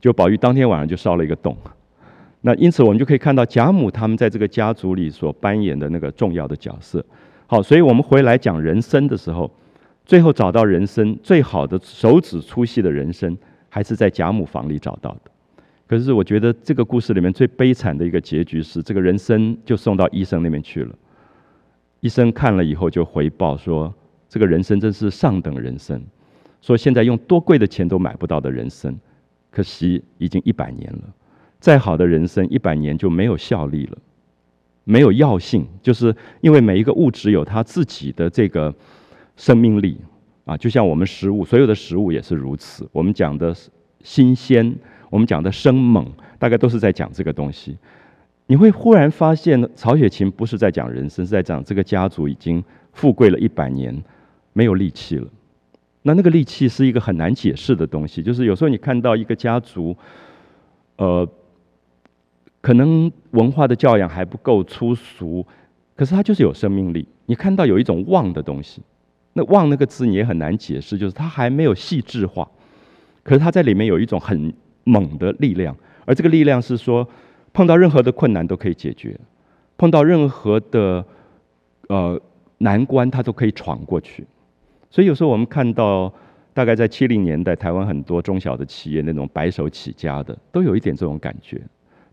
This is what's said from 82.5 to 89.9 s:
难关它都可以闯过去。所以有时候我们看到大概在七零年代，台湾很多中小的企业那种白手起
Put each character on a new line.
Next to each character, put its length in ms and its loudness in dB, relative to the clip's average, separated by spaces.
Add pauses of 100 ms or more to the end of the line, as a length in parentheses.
难 280 0
关 240 0
它 120 -4
都 80 -6
可 140 -4
以 60 0
闯 340 -10
过 160 -6
去。 260 -16 (640)
所 140 2
以 20 4
有 80 2
时 80 -4
候 60 2
我 80 2
们 80 0
看 300 -2
到 360 0 (440)
大 100 0
概 100 2
在 140 2
七 200 -2
零 160 0
年 200 -2
代， 100 -2
台 180 -4
湾 140 -4
很 180 -6
多 180 -4
中 180 -4
小 160 -6
的 80 -10
企 280 -14
业 100 -2
那 100 -4
种 220 -8
白 160 -2
手 180 -6
起 240 -14